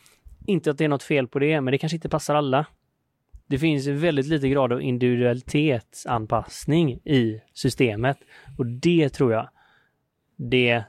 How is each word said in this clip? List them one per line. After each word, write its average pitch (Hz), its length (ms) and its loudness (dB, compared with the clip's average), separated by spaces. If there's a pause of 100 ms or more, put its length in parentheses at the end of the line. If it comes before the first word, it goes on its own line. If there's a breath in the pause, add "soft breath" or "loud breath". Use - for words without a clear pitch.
(460 soft breath)
Inte 160 240 0
att 139 80 -4
det 160 60 0
är 151 40 2
något 143 140 0
fel 135 260 0
på 139 100 -6
det, 147 220 2
men 127 120 0
det 139 60 0
kanske 165 180 -4
inte 156 120 -8
passar 147 260 -2
alla. 147 320 2 (800)
Det 139 120 -2
finns 147 280 0
en 143 120 -2
väldigt 147 280 0
lite 147 220 0
grad 131 240 2
av 135 100 -2
individualitetsanpassning 123 2000 0 (140)
i 113 360 0 (120)
systemet. 123 680 -2 (400 loud breath)
Och 127 80 -2
det 147 420 2
tror 127 240 0
jag, 113 160 -2 (880 soft breath)
det 120 520 2